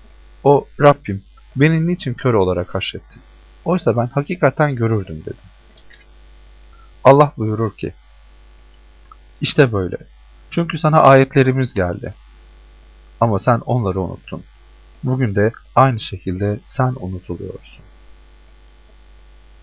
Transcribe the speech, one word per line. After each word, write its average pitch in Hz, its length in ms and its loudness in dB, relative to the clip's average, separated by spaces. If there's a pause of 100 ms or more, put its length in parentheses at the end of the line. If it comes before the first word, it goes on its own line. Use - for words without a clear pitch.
(440)
O, 139 220 4 (140)
"Rabbim, 139 420 2 (340)
beni 160 300 2
niçin 175 280 -4
kör 120 200 0
olarak 90 400 0
haşrettin? - 480 -10 (420)
Oysa 151 320 0
ben 120 100 0
hakikaten 147 680 -2
görürdüm." 104 500 -4
dedi. - 100 -14 (1700)
Allah 143 320 6
buyurur 110 400 -4
ki, - 160 -8 (1500)
"İşte 135 320 2
böyle. 92 240 -2 (540)
Çünkü 165 280 -4
sana 156 220 2
ayetlerimiz 135 760 4
geldi. 95 400 -4 (1080)
Ama 113 180 0
sen 117 200 0
onları 98 420 -4
unuttun. 90 440 -10 (600)
Bugün 127 300 -2
de 104 180 2 (220)
aynı 123 260 2
şekilde 98 640 -6
sen 127 360 -4
unutuluyorsun." 92 840 -14 (1800)